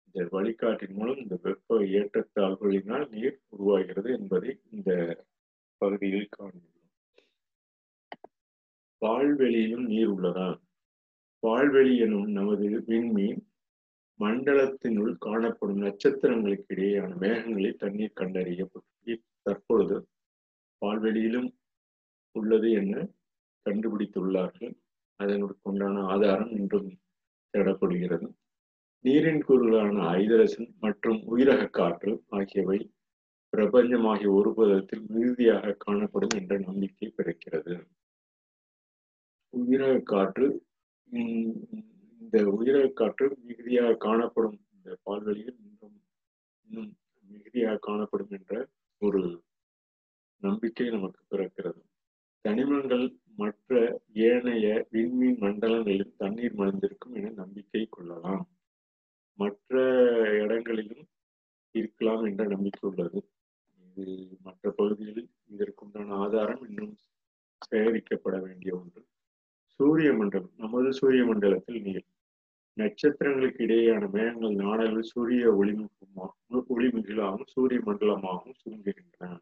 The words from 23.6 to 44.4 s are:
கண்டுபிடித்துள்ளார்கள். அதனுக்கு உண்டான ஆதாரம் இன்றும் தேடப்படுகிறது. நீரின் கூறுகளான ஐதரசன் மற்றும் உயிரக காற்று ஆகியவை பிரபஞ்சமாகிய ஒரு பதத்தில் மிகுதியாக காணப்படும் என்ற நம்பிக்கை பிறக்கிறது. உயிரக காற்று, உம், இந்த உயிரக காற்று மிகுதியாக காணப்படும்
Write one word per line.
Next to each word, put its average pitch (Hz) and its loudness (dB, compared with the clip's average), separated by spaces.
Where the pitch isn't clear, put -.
கண்டுபிடித்துள்ளார்கள். 101 -4
அதனுக்கு 101 -2
உண்டான 98 -2
ஆதாரம் 98 2
இன்றும் 98 -2
தேடப்படுகிறது. 92 0
நீரின் 151 4
கூறுகளான 110 4
ஐதரசன் 107 4
மற்றும் 110 -2
உயிரக 123 4
காற்று 92 0
ஆகியவை 98 0
பிரபஞ்சமாகிய 107 4
ஒரு 104 4
பதத்தில் 107 2
மிகுதியாக 110 2
காணப்படும் 101 -2
என்ற 98 -2
நம்பிக்கை 98 -6
பிறக்கிறது. - -6
உயிரக 131 2
காற்று, 101 2
உம், 120 -4
இந்த 110 -2
உயிரக 131 4
காற்று 117 0
மிகுதியாக 117 0
காணப்படும் 113 0